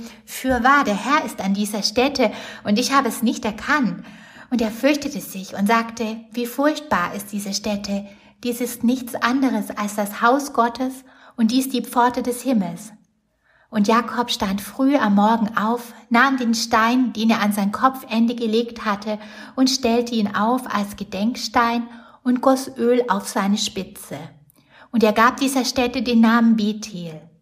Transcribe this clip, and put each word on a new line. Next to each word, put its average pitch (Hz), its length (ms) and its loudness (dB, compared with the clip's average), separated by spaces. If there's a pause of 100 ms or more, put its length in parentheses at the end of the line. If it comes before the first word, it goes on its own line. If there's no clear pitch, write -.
(240)
"Fürwahr, 262 600 2
der 202 100 0
Herr 262 320 0
ist - 160 -10
an 196 100 0
dieser 202 300 -2
Stätte, 254 480 2 (340)
und 208 140 2
ich 254 160 0
habe 269 140 4
es - 140 -6
nicht 226 220 0
erkannt." 226 580 0 (480)
Und 240 120 0
er 220 80 -2
fürchtete 277 500 0
sich - 340 -12
und 202 120 0
sagte: 226 680 -2
"Wie 240 140 -4
furchtbar 277 680 -2
ist - 180 -10
diese 202 200 -8
Stätte! 202 540 -6 (380)
Dies 240 180 -4
ist 240 200 -8
nichts 247 320 0
anderes 233 640 0
als 208 180 -6
das 208 280 -4
Haus 269 320 2
Gottes 247 500 -2 (320)
und 226 140 4
dies 262 180 0
die 240 140 -2
Pforte 247 400 0
des 240 180 -4
Himmels." 196 520 -2 (760)
Und 208 200 0
Jakob 233 420 0
stand 202 320 -4
früh 269 340 0
am 208 200 4
Morgen 220 420 4
auf, 233 340 -2 (160)
nahm 262 300 4
den 233 160 0
Stein, 233 580 2
den 220 160 0
er 208 140 4
an 208 100 2
sein 202 200 0
Kopfende 233 640 0
gelegt 233 500 -2
hatte, 208 320 -4 (360)
und 262 140 4
stellte 233 460 0
ihn 208 200 0
auf 233 280 0 (120)
als 202 220 -4
Gedenkstein 233 920 -2 (340)
und 247 180 0
goss 262 380 2
Öl 240 300 2
auf 196 200 -2
seine 202 300 0
Spitze. - 600 -8 (720)
Und 226 100 4
er 214 100 6
gab 226 240 4
dieser 269 300 0
Stätte 254 340 -2
den 233 200 4
Namen 226 360 6
Bethel. 175 640 -4 (220)